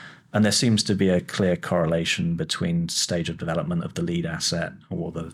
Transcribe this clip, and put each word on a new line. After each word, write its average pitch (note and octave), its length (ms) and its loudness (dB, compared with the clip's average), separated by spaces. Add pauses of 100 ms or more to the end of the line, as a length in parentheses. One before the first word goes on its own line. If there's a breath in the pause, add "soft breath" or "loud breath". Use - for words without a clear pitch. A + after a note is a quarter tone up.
(320 loud breath)
And G#2+ 140 6
there G2+ 60 4
seems A2+ 320 4
to G#2+ 100 2
be F#2+ 160 4
a F2+ 100 4
clear F2+ 360 0
correlation E2+ 800 0
between E2+ 520 0
stage E2+ 400 -2
of E2+ 80 -6
development E2+ 480 -2
of - 80 -8
the E2+ 100 -4
lead E2+ 220 -2
asset E2 480 -4 (160)
or E2 240 -6
the, E2 220 -8